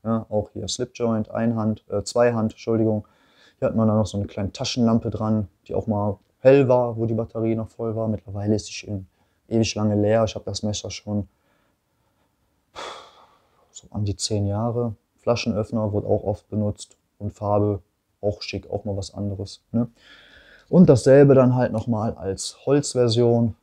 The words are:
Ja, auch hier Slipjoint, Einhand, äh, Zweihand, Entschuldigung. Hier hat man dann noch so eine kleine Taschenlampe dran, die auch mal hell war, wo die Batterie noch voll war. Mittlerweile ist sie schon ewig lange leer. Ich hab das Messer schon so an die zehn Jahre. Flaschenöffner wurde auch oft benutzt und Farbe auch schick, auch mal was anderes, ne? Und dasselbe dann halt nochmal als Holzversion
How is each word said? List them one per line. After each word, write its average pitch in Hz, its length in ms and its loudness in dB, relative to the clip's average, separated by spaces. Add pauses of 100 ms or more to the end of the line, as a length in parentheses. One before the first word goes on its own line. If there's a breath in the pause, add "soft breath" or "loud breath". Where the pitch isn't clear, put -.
Ja, 110 260 -2
auch 107 220 -2
hier - 160 -10
Slipjoint, 117 600 -4
Einhand, 110 600 -2
äh, 101 140 -2
Zweihand, 117 480 0
Entschuldigung. 110 540 0 (520 soft breath)
Hier 120 100 -2
hat - 60 -4
man 110 140 2
dann 107 80 2
noch 107 100 2
so 101 100 -10
eine 101 100 -4
kleine 101 260 -6
Taschenlampe 117 580 0
dran, 110 380 -2 (180)
die - 80 -8
auch 95 140 -4
mal 104 300 -2 (200)
hell 135 300 6
war, 123 280 2
wo 117 100 -2
die 113 80 -2
Batterie 113 420 -2
noch 110 120 -6
voll 113 280 -6
war. 113 100 -4
Mittlerweile 104 480 -2
ist 101 120 -4
sie - 60 -14
schon 98 340 -10 (420)
ewig 110 260 0
lange 104 260 0
leer. 107 240 2
Ich 110 120 -6
hab - 80 -14
das - 180 -8
Messer 104 280 -6
schon 104 360 -6 (2500 loud breath)
so - 180 -20
an 107 140 -4
die 98 100 -2
zehn 104 320 -4
Jahre. 113 480 -4 (220)
Flaschenöffner 107 760 -2
wurde 104 140 -2
auch 104 160 0
oft - 260 -6
benutzt 104 480 -4 (220)
und 104 140 -8
Farbe 104 480 0 (400)
auch 104 220 -4
schick, - 280 -10
auch - 140 -6
mal 101 120 -6
was 95 160 -10
anderes, 101 500 -10 (100)
ne? 117 160 -2 (800 loud breath)
Und 165 200 6
dasselbe 135 460 8
dann 127 200 6
halt 123 180 0
nochmal 110 420 -4
als - 520 -8
Holzversion 120 960 2